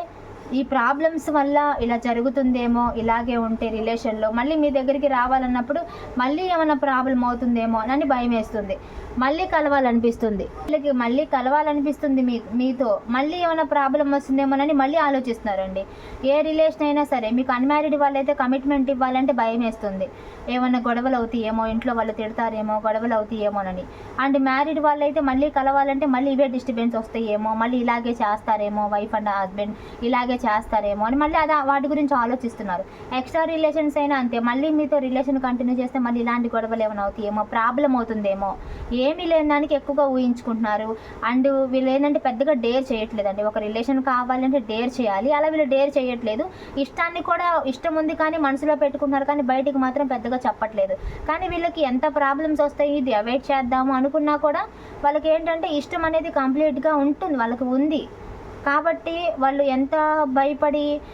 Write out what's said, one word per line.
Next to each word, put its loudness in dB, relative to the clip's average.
ఈ 0
ప్రాబ్లమ్స్ 0
వల్ల 2
ఇలా 0
జరుగుతుందేమో, 0
ఇలాగే 0
ఉంటే -2
రిలేషన్‌లో -2
మళ్ళీ 0
మీ 2
దగ్గరికి 0
రావాలన్నప్పుడు 0
మళ్ళీ 0
ఏమైనా 2
ప్రాబ్లం 2
అవుతుందేమో 0
అని 0
భయం 2
వేస్తుంది, -2
మళ్ళీ 0
కలవాలనిపిస్తుంది. 2
వీళ్ళకి -2
మళ్ళీ 0
కలవాలనిపిస్తుంది 0
మీ, 0
మీతో, 0
మళ్ళీ 0
ఏమైనా 0
ప్రాబ్లం 2
వస్తుందేమోనని 2
మళ్ళీ 2
ఆలోచిస్తున్నారండి. -2
ఏ 4
రిలేషన్ 2
అయినా 2
సరే, -2
మీకు 0
అన్‌మ్యారీడ్ 2
వాళ్ళైతే 2
కమిట్మెంట్ 2
ఇవ్వాలంటే 0
భయం 0
వేస్తుంది, -4
ఏమైనా 0
గొడవలు 0
అవుతాయేమో, -2
ఇంట్లో -2
వాళ్ళు -2
తిడతారేమో, -4
గొడవలు 0
అవుతాయేమోనని. -2
And 4
మ్యారీడ్ 2
వాళ్ళైతే 2
మళ్ళీ 2
కలవాలంటే 2
మళ్ళీ 2
ఇవే 4
డిస్టర్బెన్స్ -2
వస్తాయేమో, -2
మళ్ళీ 0
ఇలాగే 0
చేస్తారేమో, 0
wife -2
and -2
husband -4
ఇలాగే 0
చేస్తారేమో 0
అని 0
మళ్ళీ 2
అది, 2
వాటి 4
గురించి 2
ఆలోచిస్తున్నారు. -2
ఎక్స్ట్రా -2
రిలేషన్స్ 0
అయినా 2
అంతే, 0
మళ్ళీ 0
మీతో 2
రిలేషన్ 0
కంటిన్యూ 0
చేస్తే -2
మళ్ళీ 0
ఇలాంటి 0
గొడవలు -2
ఏమైనా -2
అవుతాయేమో, -2
ప్రాబ్లం 2
అవుతుందేమో, -2
ఏమీ 0
లేని 2
దానికి 2
ఎక్కువగా 0
ఊహించుకుంటున్నారు. 0
And 4
వీళ్ళు 2
ఏంటంటే 2
పెద్దగా 2
డేర్ 2
చేయట్లేదండి. -2
ఒక 0
రిలేషన్ 0
కావాలంటే 2
డేర్ -2
చేయాలి, 2
అలా 4
వీళ్ళు 2
డేర్ 4
చేయట్లేదు. -2
ఇష్టాన్ని -2
కూడా, 0
ఇష్టం -4
ఉంది 0
కానీ 0
మనసులో 0
పెట్టుకుంటున్నారు 0
కానీ 0
బయటికి 0
మాత్రం 0
పెద్దగా -2
చెప్పట్లేదు. -2
కానీ -2
వీళ్ళకి -2
ఎంత 2
ప్రాబ్లమ్స్ 2
వస్తాయి, 0
ఇది 0
అవాయిడ్ 0
చేద్దాము 2
అనుకున్నా 2
కూడా 0
వాళ్ళకి 2
ఏంటంటే 0
ఇష్టం -2
అనేది 0
కంప్లీట్గా 2
ఉంటుంది, 0
వాళ్ళకి -2
ఉంది. 0
కాబట్టి 0
వాళ్ళు 2
ఎంత 2
భయపడి 2